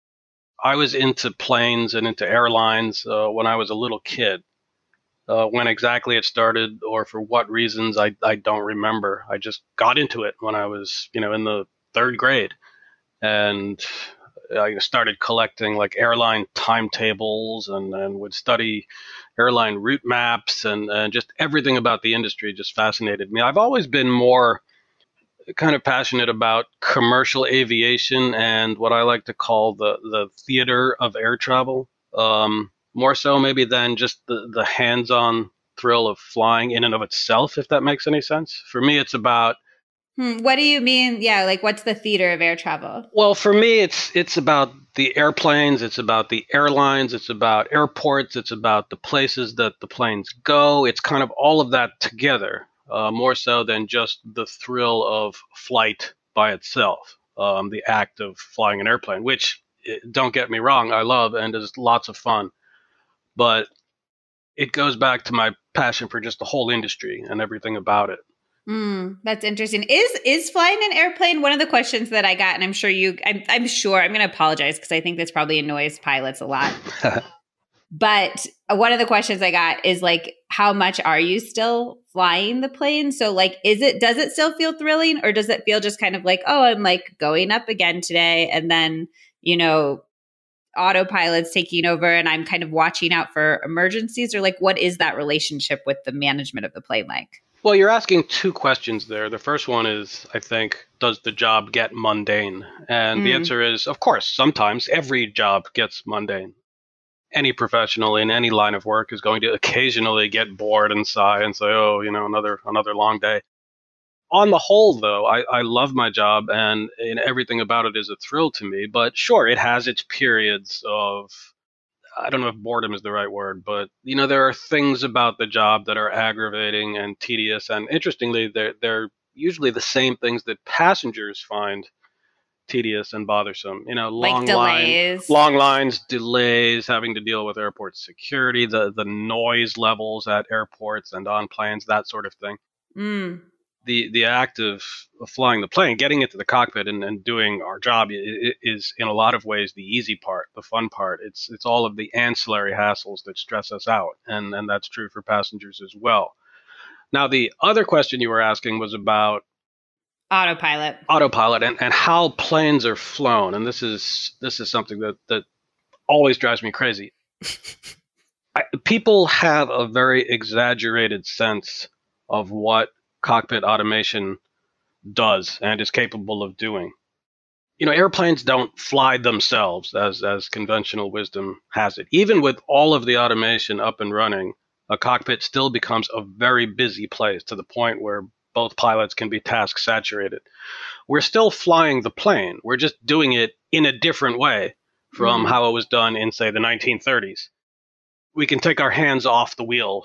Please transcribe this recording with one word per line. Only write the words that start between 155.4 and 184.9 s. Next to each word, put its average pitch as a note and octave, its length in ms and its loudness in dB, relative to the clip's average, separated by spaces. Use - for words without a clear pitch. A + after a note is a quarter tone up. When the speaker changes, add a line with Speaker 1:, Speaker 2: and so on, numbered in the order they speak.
Speaker 1:
as G2 160 -18
well. G#2+ 360 0
Now, C#3 140 2
the B2+ 240 2
other G#3+ 220 4
question C#3 360 2
you A#2+ 80 2
were A2+ 140 2
asking A2 360 0
was G#2+ 140 -6
about G#2+ 520 2
Speaker 2:
Autopilot. E3 680 0
Speaker 1:
autopilot A#2 540 4
and, A#2 180 0
and B2 140 0
how E3+ 340 4
planes D3+ 560 2
are A2+ 120 0
flown. A2 580 0
And G#2+ 120 -4
this B2 160 -6
is, - 500 -6
this B2+ 180 -6
is A2 100 -8
something G#2+ 280 -4
that, G#2 180 -6
that G#2+ 140 -2
always C#3+ 300 6
drives A#2 260 0
me A2+ 80 -6
crazy. G#2 440 -4
Speaker 2:
<laughs> - 1300 -16
Speaker 1:
I, - 100 -2
people G#3+ 440 6
have D3+ 420 2
a B2 180 -2
very B2+ 400 2
exaggerated A2+ 960 -2
sense - 640 -4
of G#2 220 -2
what A2 400 0
cockpit A2+ 420 0
automation G#2 720 0
does G#2 520 0
and G#2+ 180 -2
is G2+ 100 -4
capable G#2+ 520 -4
of F#2+ 160 -10
doing. G2 340 -8
You D#3+ 80 0
know, D3+ 60 4
airplanes E3+ 500 2
don't B2+ 360 0
fly C3+ 380 2
themselves G#2+ 800 0
as, G2 280 -2
as G2+ 280 -4
conventional G#2 600 -4
wisdom G2 480 -8
has G#2+ 240 -2
it. - 140 -12
Even G3 320 4
with C3+ 160 2
all D3 240 6
of B2+ 140 0
the B2 100 4
automation A2+ 640 0
up A2 200 -2
and G#2 120 -4
running, G#2 400 -2